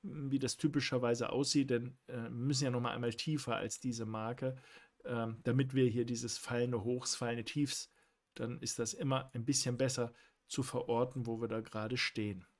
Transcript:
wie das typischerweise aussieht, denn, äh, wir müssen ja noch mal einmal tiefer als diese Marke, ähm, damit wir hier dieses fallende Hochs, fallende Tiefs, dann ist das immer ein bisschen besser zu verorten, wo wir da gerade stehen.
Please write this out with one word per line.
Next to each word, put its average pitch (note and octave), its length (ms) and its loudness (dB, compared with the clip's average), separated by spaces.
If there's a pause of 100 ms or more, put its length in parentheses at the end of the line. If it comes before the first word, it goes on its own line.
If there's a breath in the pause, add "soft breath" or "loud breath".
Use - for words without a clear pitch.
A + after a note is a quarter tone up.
wie C#3 360 -2
das B2+ 180 0
typischerweise B2 720 2
aussieht, C3+ 400 4
denn, B2 260 0 (100)
äh, B2+ 80 -10
wir A#2 140 -6
müssen B2+ 360 2
ja B2 60 2
noch B2 100 2
mal A#2+ 120 0
einmal A#2+ 200 -2
tiefer C#3+ 420 0
als - 240 -4
diese A#2 260 -2
Marke, A#2 500 -4 (480 loud breath)
ähm, A2+ 400 -2
damit C3 300 2
wir C3 140 6
hier A#2 180 2
dieses A#2 320 -4
fallende A#2+ 460 0
Hochs, B2 320 -2
fallende A#2 300 -2
Tiefs, - 460 -2 (440 soft breath)
dann B2 260 -4
ist C3+ 160 -4
das - 160 -2
immer C3+ 400 0
ein A#2 120 -4
bisschen B2+ 320 2
besser B2+ 360 2 (340 soft breath)
zu - 160 -2
verorten, B2 600 0
wo A2+ 160 -2
wir A#2 60 0
da A2+ 140 0
gerade A2 360 -2
stehen. G#2 480 -2 (140)